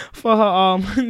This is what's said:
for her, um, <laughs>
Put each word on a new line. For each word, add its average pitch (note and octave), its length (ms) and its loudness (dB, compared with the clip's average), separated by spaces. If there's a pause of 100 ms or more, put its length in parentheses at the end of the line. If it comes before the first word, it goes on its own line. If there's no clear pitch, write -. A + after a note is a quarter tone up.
(120)
for A3+ 240 -2
her, A3 80 4
um, F#3+ 400 2
<laughs> G3 120 -6 (140)